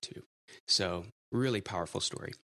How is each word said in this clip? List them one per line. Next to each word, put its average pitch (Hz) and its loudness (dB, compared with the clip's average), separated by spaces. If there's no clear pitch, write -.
to. - -10
So, 87 2
really 120 4
powerful 87 -2
story. - -4